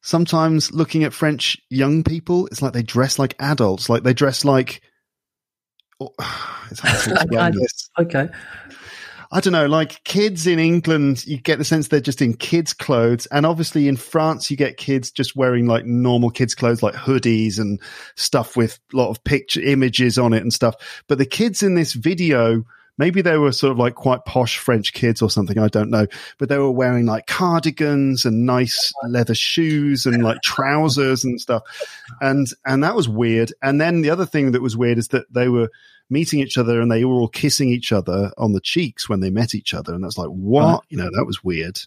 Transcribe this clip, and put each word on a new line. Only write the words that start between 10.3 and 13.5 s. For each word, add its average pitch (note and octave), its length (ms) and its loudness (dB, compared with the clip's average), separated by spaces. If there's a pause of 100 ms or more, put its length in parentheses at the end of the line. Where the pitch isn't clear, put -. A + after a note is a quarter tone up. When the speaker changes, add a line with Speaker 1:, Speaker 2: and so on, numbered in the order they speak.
Speaker 1:
in E3+ 140 2
England, D#3+ 680 2
you D3 120 -6
get D3+ 200 0
the D3 60 -2
sense D#3 240 0
they're D3+ 120 4
just C#3 220 -2
in A#2 120 2
kids' - 380 -2
clothes. A#2+ 540 0
And C#3+ 180 0
obviously D#3+ 440 0